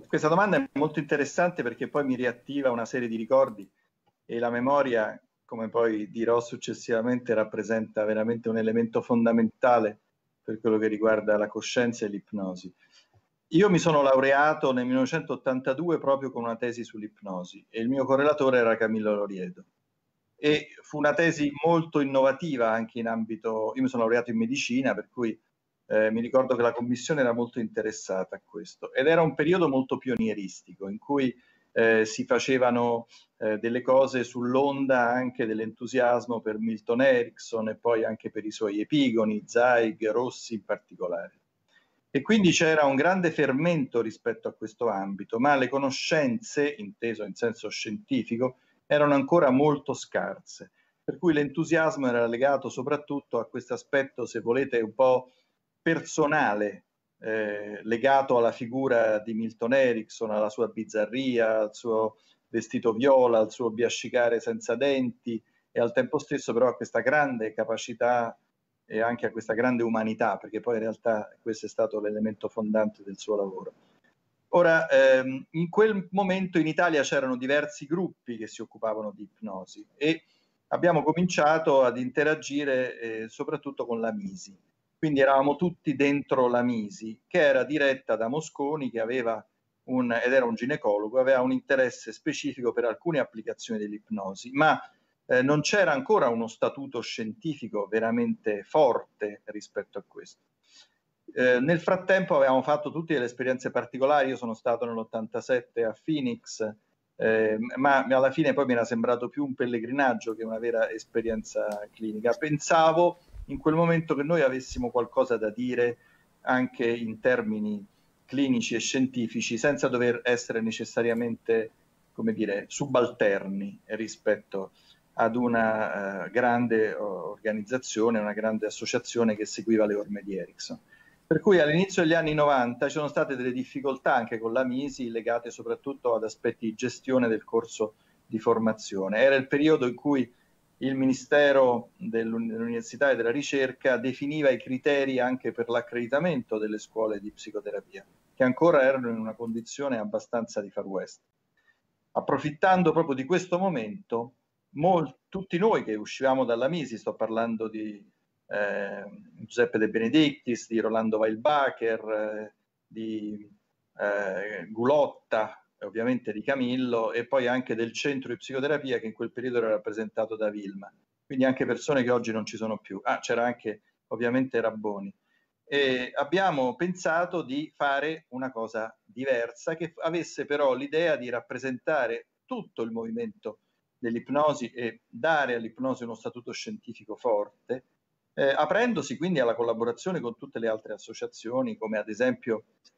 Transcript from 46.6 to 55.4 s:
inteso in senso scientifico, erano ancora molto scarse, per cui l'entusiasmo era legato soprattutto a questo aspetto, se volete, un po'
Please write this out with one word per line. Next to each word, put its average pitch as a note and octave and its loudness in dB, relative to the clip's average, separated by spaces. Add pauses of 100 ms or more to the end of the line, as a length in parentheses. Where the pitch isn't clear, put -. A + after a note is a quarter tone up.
inteso G#2+ -6
in G2 -10
senso A2 -4
scientifico, A#2 -4 (320)
erano D3 4
ancora C#3 4
molto C#3+ 4
scarse, - -8 (340)
per C3+ -6
cui E3+ 4
l'entusiasmo D3 0
era A#2+ 2
legato C3 0
soprattutto C#3+ -4
a A2 -4
questo B2 -10
aspetto, C3+ -4
se A2 -8
volete, A#2+ 0
un G#2+ -4
po' B2+ 4 (520)